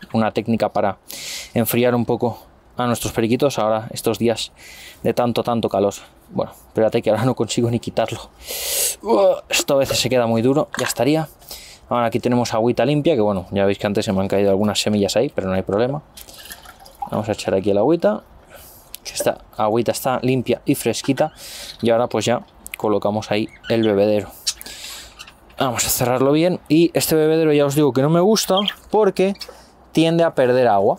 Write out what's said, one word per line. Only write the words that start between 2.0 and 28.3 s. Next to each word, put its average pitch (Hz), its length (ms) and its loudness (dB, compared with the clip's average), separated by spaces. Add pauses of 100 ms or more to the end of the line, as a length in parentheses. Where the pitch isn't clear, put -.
poco - 420 -4 (280)
a 123 120 -4
nuestros 110 260 -4
periquitos 123 460 0
ahora 110 320 0
estos - 280 -4
días 113 320 -2 (520)
de 117 100 0
tanto, 120 320 0
tanto 117 240 -2
calor. 101 240 2 (380)
Bueno, - 220 -6 (160)
espérate 110 340 0
que 110 80 0
ahora 110 160 2
no 127 80 0
consigo 120 360 -2
ni 120 80 -2
quitarlo. - 520 -6 (720)
Uah, 190 480 2
esto - 240 -2
a - 20 4
veces 135 240 0
se 120 80 0
queda 120 180 2
muy 113 140 2
duro, 135 380 2
ya 123 80 -2
estaría. 151 420 0 (640)
Ahora 120 160 0
aquí 113 120 -2
tenemos 120 360 0
agüita 120 320 2
limpia, 147 280 2
que 113 60 0
bueno, 101 300 0
ya 98 160 2
veis 101 120 0
que - 80 -4
antes 104 200 -2
se 107 60 -2
me 95 100 0
han 98 60 -2
caído 101 200 2
algunas 98 320 0
semillas 104 360 0
ahí, 135 120 0
pero 95 200 -6
no 92 60 -2
hay 95 80 -2
problema. 123 400 -2 (1080)
Vamos 107 180 -4
a 104 40 -2
echar 95 220 -2
aquí 98 160 0
el 98 80 2
agüita, 170 440 0 (840)
que - 80 -14
esta - 300 -4 (160)
agüita 107 340 0
está 127 300 -2
limpia 127 420 0
y 147 100 2
fresquita. 131 580 -2 (500)
Y 113 80 2
ahora 117 160 2
pues 110 180 -2
ya 120 160 0 (380)
colocamos 104 520 -2
ahí 107 200 -2 (180)
el 113 140 0
bebedero. 104 480 2 (1300)
Vamos 123 260 0
a - 60 -2
cerrarlo 131 420 2
bien. 165 260 2 (100)
Y 160 260 4
este 156 220 0
bebedero 156 360 4
ya 147 140 4
os 139 80 -2
digo 147 180 4
que 131 80 2
no 143 80 4
me 170 120 4
gusta 190 360 2 (340)